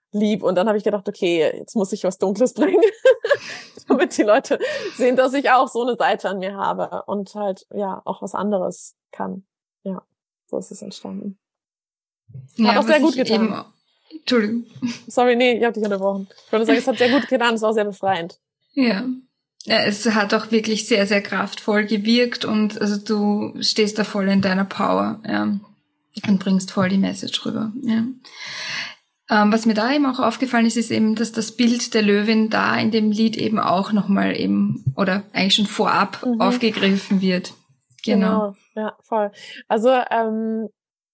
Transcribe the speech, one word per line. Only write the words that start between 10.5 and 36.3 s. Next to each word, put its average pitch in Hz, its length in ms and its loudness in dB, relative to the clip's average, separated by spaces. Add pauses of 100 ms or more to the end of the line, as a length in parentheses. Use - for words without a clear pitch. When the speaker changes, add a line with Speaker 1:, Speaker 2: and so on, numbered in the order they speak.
Speaker 1:
ist 185 140 -8
es - 100 -16
entstanden. 196 580 -12 (920)
Hat 220 420 0
Speaker 2:
Ja, 262 60 4
Speaker 1:
auch - 40 4
sehr 302 120 4
Speaker 2:
was 262 60 4
Speaker 1:
gut 285 140 4
Speaker 2:
ich 254 80 0
Speaker 1:
getan. 220 200 2
Speaker 2:
eben, 196 200 -4 (560)
Entschuldigung. 233 440 0 (420)
Speaker 1:
Sorry, 247 300 2
nee, 247 220 4
ich 220 60 0
hab 233 100 0
dich 214 100 -4
unterbrochen. 196 440 -2 (180)
Ich - 60 -20
wollte 226 140 2
sagen, 247 120 4
es 247 80 -4
hat 247 100 0
sehr 247 140 4
gut 254 180 2
getan, 240 260 2
es 220 80 -4
war 220 120 2
sehr 214 100 2
befreiend. 190 540 -4 (340)
Speaker 2:
Ja. 233 320 0 (600)
Ja, 220 180 0
es 208 240 -2
hat 208 260 0
auch 214 180 0
wirklich 220 360 0
sehr, 202 200 2
sehr 202 160 2
kraftvoll 202 640 -2
gewirkt 226 600 0
und 214 340 0
also 208 160 -2
du 208 640 -2
stehst - 380 0
da 208 60 2
voll 196 240 -2
in 196 120 4
deiner 190 240 2
Power, 196 600 -2
ja, - 160 -2 (840)
und 196 120 4
bringst 190 320 0
voll 190 180 0
die 196 100 0
Message - 460 -4
rüber, 220 280 -4 (100)
ja. 226 220 0 (1300)
Ähm, 208 220 4
was 226 140 2
mir 220 80 4
da 220 180 0
eben 294 140 2
auch 254 140 -2
aufgefallen 233 440 0
ist, 233 140 2
ist 226 120 0
eben, 220 240 2
dass 220 180 -2
das 220 200 -4
Bild 240 400 2
der 220 100 2
Löwin 214 460 4
da 208 300 0
in 226 120 2
dem 214 200 2
Lied 220 260 2
eben 214 220 -2
auch 196 340 0
nochmal 196 480 2
eben, 202 440 0 (120)
oder 196 260 0 (100)
eigentlich 190 240 0
schon 208 100 2
vorab 190 580 0
Speaker 1:
Mhm. 240 160 0